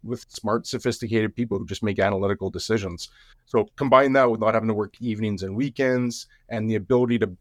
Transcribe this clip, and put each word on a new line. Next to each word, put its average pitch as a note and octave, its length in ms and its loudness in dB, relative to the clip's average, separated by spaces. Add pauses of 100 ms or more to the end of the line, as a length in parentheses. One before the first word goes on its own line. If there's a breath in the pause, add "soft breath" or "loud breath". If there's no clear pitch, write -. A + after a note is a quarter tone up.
with A2+ 240 -10
smart, - 400 -4
sophisticated A2 640 -2
people A#2+ 240 -4
who F#2 80 -6
just - 180 -8
make G2+ 160 -2
analytical G2 500 0
decisions. F#2 600 -4 (360 soft breath)
So G#2+ 320 0
combine C3+ 360 6
that C3 160 6
with A2 120 0
not A2 120 2
having A2+ 140 2
to A2+ 60 2
work G#2 260 -4
evenings G#2+ 440 -4
and F#2+ 120 -6
weekends B2+ 720 0 (220 soft breath)
and A2 200 -4
the A2 60 0
ability A#2+ 440 2
to G#2 80 0 (140)